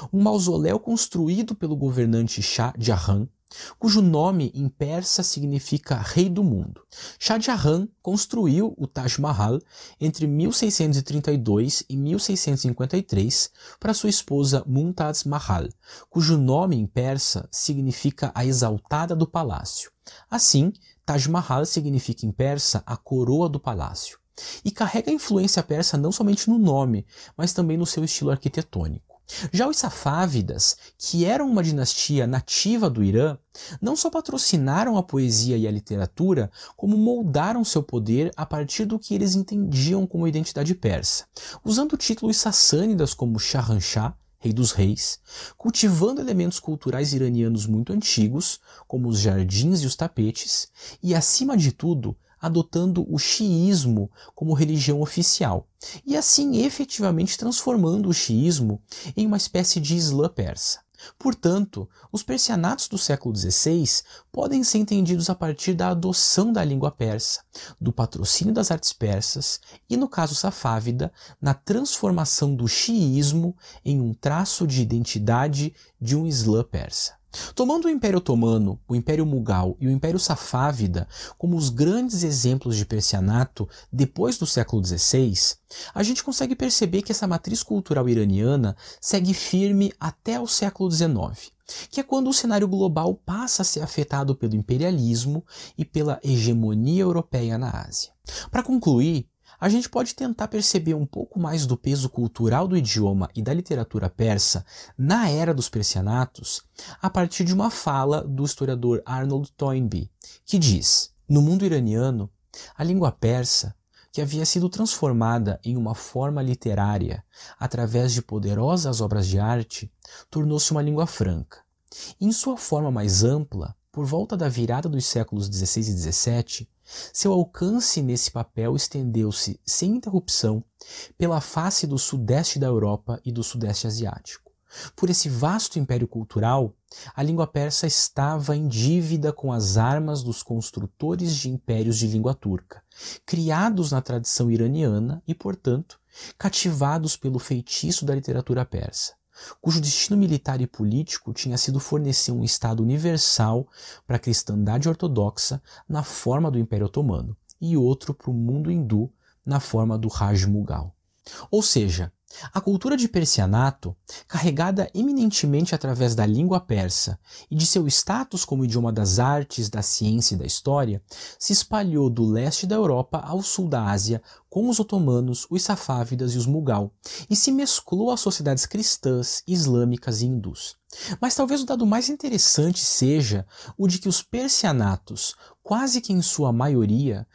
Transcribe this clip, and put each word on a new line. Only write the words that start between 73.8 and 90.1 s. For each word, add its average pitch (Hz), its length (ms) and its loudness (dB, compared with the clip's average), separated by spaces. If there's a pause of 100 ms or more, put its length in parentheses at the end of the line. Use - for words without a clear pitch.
em 139 160 0
um 117 140 0
traço 165 540 -2
de 131 160 2
identidade 120 920 0 (240)
de 120 160 -2
um 156 120 2
islã 113 360 2
persa. - 540 -6 (380)
Tomando 302 300 2
o 339 60 2
Império 220 260 2
Otomano, 117 720 2
o 120 80 0
Império 156 300 0
Mughal 131 520 0
e 135 80 -2
o 131 40 4
Império 160 280 0
Safávida 117 880 -2 (300)
como 175 180 0
os 156 140 2
grandes 180 540 0
exemplos 127 560 0
de 104 80 0
persianato 104 800 0 (240)
depois 170 460 0
do 170 80 -4
século 117 340 0
dezesseis, 92 800 2 (360)
a 196 80 0
gente 240 220 -2
consegue 262 320 -2
perceber 202 460 0
que 226 100 -4
essa 208 140 -2
matriz 180 360 -2
cultural 151 460 0
iraniana 110 640 4 (280)
segue 185 320 0
firme 196 640 2
até 226 400 -6